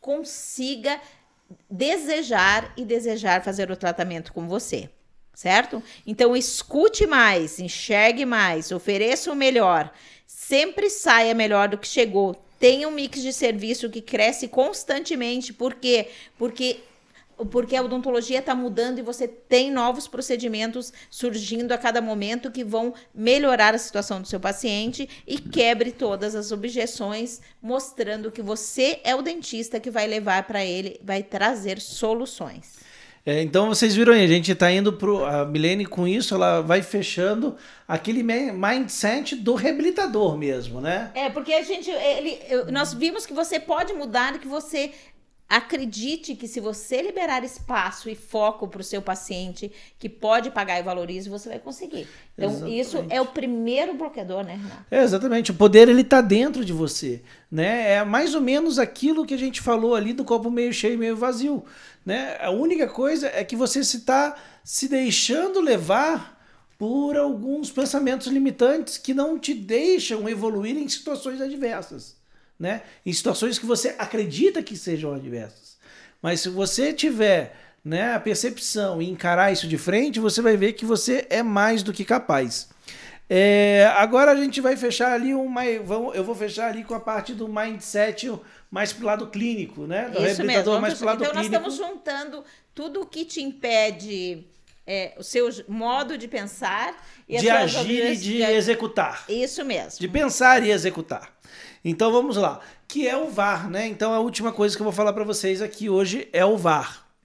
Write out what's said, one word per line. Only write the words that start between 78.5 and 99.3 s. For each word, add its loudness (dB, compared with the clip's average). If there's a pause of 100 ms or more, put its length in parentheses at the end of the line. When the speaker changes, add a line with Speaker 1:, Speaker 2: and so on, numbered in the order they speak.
Speaker 2:
e -4
encarar 2
isso -2
de -2
frente, 0
você 2
vai 6
ver 2
que -10
você 0
é 2
mais 2
do -4
que -6
capaz. 0 (640)
É, 8
agora 6
a 8
gente 0
vai 2
fechar 0
ali 0
uma, -2 (200)
vamos, -4
eu -2
vou -4
fechar -4
ali -6
com -8
a -6
parte -6
do -8
mindset -2 (400)
mais -4
pro -8
lado -2
clínico, -6
né? -6
Do -4
Speaker 1:
Isso 0
Speaker 2:
reabilitador 2
Speaker 1:
mesmo. 2
Speaker 2:
mais 0
Speaker 1:
Vamos, -12
Speaker 2:
pro -4
lado 0
Speaker 1:
então, -2
nós -2
Speaker 2:
clínico. -2
Speaker 1:
estamos -8
juntando -10 (300)
tudo -8
o -8
que -10
te -10
impede, -2 (400)
é, -6
o -18
seu 0
j-, -12
modo -4
de -12
pensar -6 (340)
e -4
as 0
Speaker 2:
De 4
Speaker 1:
suas 4
Speaker 2:
agir 0
e 0
Speaker 1:
dúvidas 0
Speaker 2:
de -2
Speaker 1:
de 2
Speaker 2:
executar. 2
Speaker 1:
Isso -4